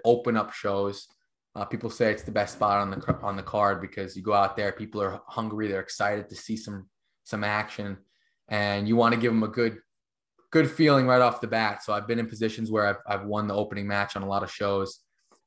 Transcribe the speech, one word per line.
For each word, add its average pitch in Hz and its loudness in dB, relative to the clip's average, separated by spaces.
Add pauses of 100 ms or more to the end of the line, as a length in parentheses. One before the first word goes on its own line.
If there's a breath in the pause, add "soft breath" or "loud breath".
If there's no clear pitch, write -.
open 120 4
up 107 0
shows. 101 -4 (480)
Uh, 101 -6
people 113 -6
say 113 2
it's - -6
the - -12
best 104 -2
spot 104 4
on 98 0
the 95 -6
car-, - -2
on 101 -4
the 95 -8
card 101 2
because 98 -10
you 95 -12
go 104 0
out 98 4
there, 101 -2
people 104 -8
are 98 -4
hungry, 107 -6
they're 95 -4
excited 104 -4
to - -16
see 110 -8
some, 101 -10 (360)
some 104 -6
action, 104 -4 (520)
and 104 0
you 113 4
wanna 117 6
give 117 2
'em 113 4
a 107 0
good, 113 -2 (720)
good 156 4
feeling 143 6
right 127 8
off 120 4
the 117 -6
bat. 107 0
So 107 -4
I've 104 -2
been 117 0
in 113 -2
positions 110 -4
where 104 2
I've, 101 0
I've 101 -2
won 104 -2
the 101 -2
opening 104 -2
match 101 -2
on 98 -6
a 98 -4
lot 98 0
of 92 -6
shows. 98 -2 (460)